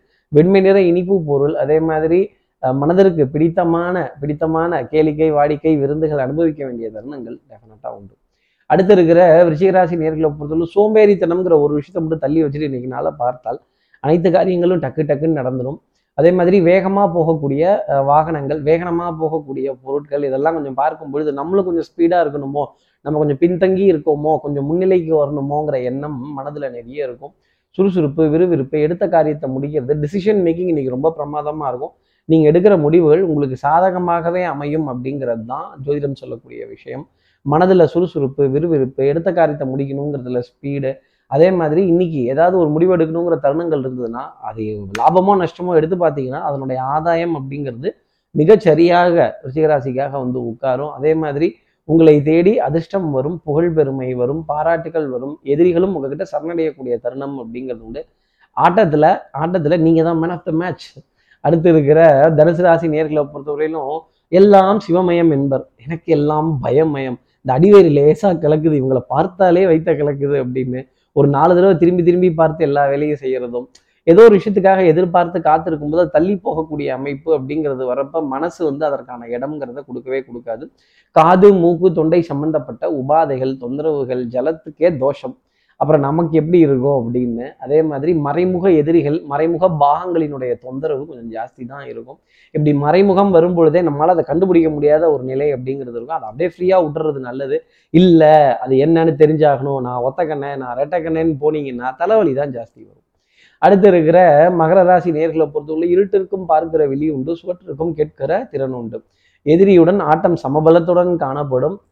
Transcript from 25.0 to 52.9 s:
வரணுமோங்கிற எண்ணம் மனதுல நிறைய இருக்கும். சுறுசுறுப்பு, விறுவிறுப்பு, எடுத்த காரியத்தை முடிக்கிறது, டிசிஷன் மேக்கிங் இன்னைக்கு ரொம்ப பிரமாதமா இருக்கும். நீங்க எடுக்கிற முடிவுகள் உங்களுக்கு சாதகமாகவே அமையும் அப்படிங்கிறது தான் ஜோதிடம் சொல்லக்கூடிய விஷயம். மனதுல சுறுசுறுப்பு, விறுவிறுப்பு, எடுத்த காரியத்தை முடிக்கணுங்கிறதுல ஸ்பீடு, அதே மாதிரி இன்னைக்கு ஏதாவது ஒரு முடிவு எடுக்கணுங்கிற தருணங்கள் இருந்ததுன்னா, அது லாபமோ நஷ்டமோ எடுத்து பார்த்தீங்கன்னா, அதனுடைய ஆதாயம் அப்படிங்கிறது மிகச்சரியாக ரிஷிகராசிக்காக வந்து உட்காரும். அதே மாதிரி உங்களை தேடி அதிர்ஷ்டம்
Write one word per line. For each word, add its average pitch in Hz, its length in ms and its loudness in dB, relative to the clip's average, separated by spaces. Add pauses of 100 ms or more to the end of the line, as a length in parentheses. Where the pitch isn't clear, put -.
வரணுமோங்கிற 143 680 -2
எண்ணம் 139 540 -8
மனதுல 143 340 -10
நிறைய 123 320 -12
இருக்கும். 127 300 -12 (360)
சுறுசுறுப்பு, 160 600 0
விறுவிறுப்பு, 156 500 0
எடுத்த 175 300 -2
காரியத்தை 151 400 0
முடிக்கிறது, 143 560 -4
டிசிஷன் 196 360 -2
மேக்கிங் 175 260 -2
இன்னைக்கு 139 240 -2
ரொம்ப 156 260 -2
பிரமாதமா 147 500 -8
இருக்கும். 127 240 -8 (340)
நீங்க 160 260 4
எடுக்கிற 180 280 4
முடிவுகள் 160 420 4
உங்களுக்கு 143 460 -4
சாதகமாகவே 175 760 0
அமையும் 147 440 -4
அப்படிங்கிறது 123 580 -6
தான் 147 400 -12
ஜோதிடம் 143 300 -4
சொல்லக்கூடிய 123 520 -16
விஷயம். 127 400 -16 (440)
மனதுல 180 320 4
சுறுசுறுப்பு, 143 640 -2
விறுவிறுப்பு, 135 560 -2
எடுத்த 165 280 -2
காரியத்தை 151 340 0
முடிக்கணுங்கிறதுல 139 720 -6
ஸ்பீடு, 135 580 -8 (300)
அதே 160 240 4
மாதிரி 170 360 0
இன்னைக்கு 165 360 0
ஏதாவது 160 340 0
ஒரு 160 120 2
முடிவு 175 280 2
எடுக்கணுங்கிற 165 460 -2
தருணங்கள் 151 360 -2
இருந்ததுன்னா, 127 440 -8 (180)
அது 110 220 -10 (360)
லாபமோ 185 440 2
நஷ்டமோ 175 300 -6
எடுத்து 165 220 0
பார்த்தீங்கன்னா, 147 460 -4
அதனுடைய 135 400 -6
ஆதாயம் 165 540 -2
அப்படிங்கிறது 135 540 -8 (420)
மிகச்சரியாக 170 1120 2
ரிஷிகராசிக்காக 139 680 -2
வந்து 127 280 -6
உட்காரும். 127 520 -6
அதே 143 220 -2
மாதிரி 160 420 -2 (280)
உங்களை 151 380 6
தேடி 175 380 2
அதிர்ஷ்டம் 160 520 -4